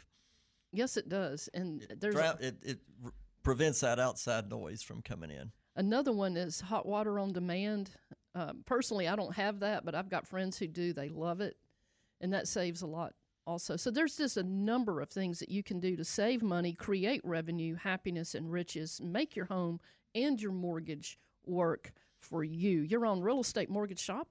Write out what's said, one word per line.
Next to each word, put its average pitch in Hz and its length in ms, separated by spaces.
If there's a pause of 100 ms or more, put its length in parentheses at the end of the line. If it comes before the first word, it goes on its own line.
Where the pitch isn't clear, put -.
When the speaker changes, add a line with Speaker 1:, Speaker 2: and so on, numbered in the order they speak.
(720)
Speaker 1:
Yes, 240 240
it - 120
does. 160 440
And 175 300
Speaker 2:
It - 180
Speaker 1:
there's 208 140
Speaker 2:
dra-, 160 260
Speaker 1:
a 131 60
Speaker 2:
it, 127 160
it 131 180 (240)
r-, 120 80 (300)
prevents 139 380
that 120 180
outside 120 500
noise 107 340
from 117 200
coming 82 280
in. 71 220 (220)
Speaker 1:
Another 233 380
one 196 240
is 175 240
hot 202 260
water 208 320
on 196 140
demand. 190 580 (440)
Uh, 180 180 (120)
personally, 220 440
I 196 80
don't 180 180
have 202 260
that, 202 240
but 160 100
I've 185 140
got 185 180
friends 185 320
who 196 80
do. 175 260
They 143 160
love 165 320
it, - 180 (600)
and 185 120
that - 160
saves 175 340
a 175 40
lot 160 280 (320)
also. 170 300
So 240 140
there's 285 260
just 285 200
a 190 80
number 202 560
of 151 100
things 185 300
that - 100
you 202 120
can 180 180
do 185 160
to 160 80
save 226 380
money, 175 320
create 202 500
revenue, 165 500
happiness, 180 600
and 165 180
riches, 165 480
make 202 340
your 185 120
home 175 340 (340)
and 254 260
your 208 120
mortgage 165 680 (260)
work 175 480 (260)
for 156 260
you. 165 380
You're 220 240
on 190 140
Real 240 200
Estate 214 280
Mortgage 196 300
Shop. 240 320